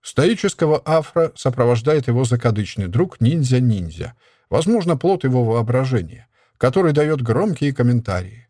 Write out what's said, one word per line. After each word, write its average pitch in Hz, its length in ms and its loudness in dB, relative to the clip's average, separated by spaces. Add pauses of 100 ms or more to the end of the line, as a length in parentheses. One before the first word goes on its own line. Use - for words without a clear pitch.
Стоического 170 840 0
Афро 160 520 0
сопровождает 123 720 0
его 120 160 2
закадычный 107 640 -2
друг 135 320 -2
Ниндзя-Ниндзя, 123 920 0 (340)
возможно, 170 480 0
плод 175 280 0
его 127 200 2
воображения, 117 840 -2 (280)
который 156 380 2
даёт 151 260 0
громкие 143 540 0
комментарии. 117 760 -2